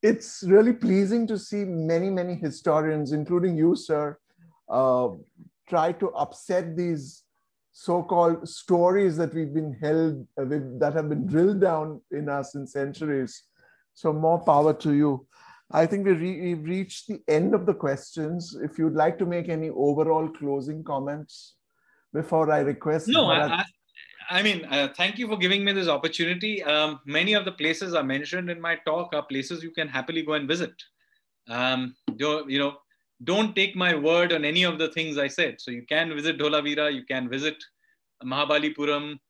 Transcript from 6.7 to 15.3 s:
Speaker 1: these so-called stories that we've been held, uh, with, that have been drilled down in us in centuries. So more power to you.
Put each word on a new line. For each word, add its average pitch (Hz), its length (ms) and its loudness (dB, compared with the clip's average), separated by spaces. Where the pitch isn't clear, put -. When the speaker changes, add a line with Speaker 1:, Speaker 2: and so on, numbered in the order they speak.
Speaker 1:
these 160 480 -6
so-called 170 800 0
stories 180 680 4
that 160 160 -2
we've 160 200 -4
been 156 200 -2
held, 151 540 0
uh, 135 40 -2
with, 131 360 -4
that 147 140 2
have 156 140 -2
been 147 200 -2
drilled 180 340 4
down 156 400 0
in 147 160 -6
us 139 280 -4
in 139 100 -8
centuries. 139 760 -4
So - 180 -2
more 160 320 2
power 151 300 6
to 151 200 0
you. 143 320 2